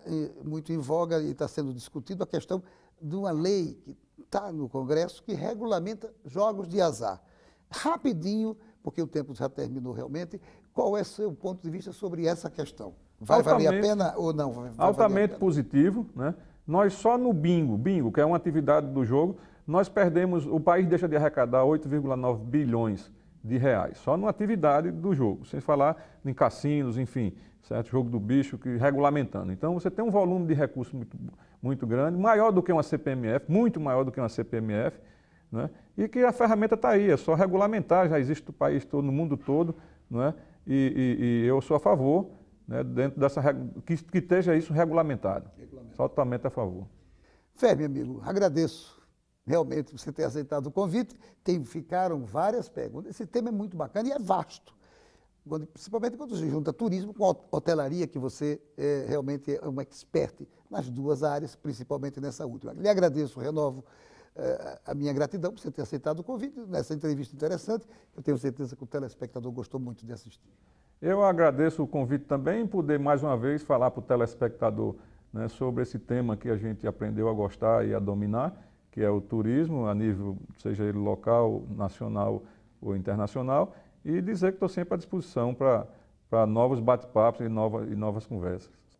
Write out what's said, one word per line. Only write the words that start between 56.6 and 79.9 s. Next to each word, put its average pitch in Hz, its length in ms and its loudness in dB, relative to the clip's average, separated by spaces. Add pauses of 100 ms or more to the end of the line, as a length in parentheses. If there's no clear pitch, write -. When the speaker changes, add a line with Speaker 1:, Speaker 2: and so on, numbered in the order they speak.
Speaker 1:
turismo 202 400 -4
com 208 100 -4
hot-, - 260 0
hotelaria, 156 560 -2
que 143 140 -8
você 147 400 -4 (180)
é, 143 300 -2
realmente 139 480 -4
é - 100 -8
um 135 140 -6
expert - 560 -4 (340)
nas 156 200 -6
duas 135 340 -2
áreas, 147 320 -2
principalmente 135 640 -8
nessa 139 260 -8
última. 117 280 -12
Lhe 175 160 0
agradeço, 151 500 2
renovo, 139 460 -2 (500)
eh, - 500 -6
a 139 80 -6
minha 143 200 -2
gratidão 170 400 -2
por - 80 -20
você - 100 -8
ter 147 100 -8
aceitado 151 380 -4
o 175 40 -10
convite 262 440 -8
nessa 156 260 -4
entrevista 147 400 -4
interessante. 160 540 -4 (280)
Eu 151 60 -14
tenho 139 160 0
certeza 131 380 -6
que 139 80 -16
o - 20 -10
telespectador 127 640 -8
gostou 123 280 -10
muito 120 260 -12
de 117 60 -14
assistir. - 400 -20 (500)
Speaker 2:
Eu 196 220 2
agradeço 160 580 4
o 139 60 0
convite 139 380 -2
também, 165 420 0
poder 151 320 0
mais 143 240 2
uma 139 140 2
vez 143 260 -2
falar 127 280 2
pro 120 100 -6
telespectador, 113 920 0 (360)
né, 110 160 -4
sobre 123 360 -2
esse - 140 -6
tema 120 380 -2
que 120 140 -4
a 110 80 2
gente 107 280 -6
aprendeu 107 440 -2
a 113 40 0
gostar 107 540 2
e 107 60 -2
a 104 60 0
dominar, 104 680 -2 (240)
que 110 100 -6
é 104 80 4
o 101 120 2
turismo, 120 640 0
a 104 100 0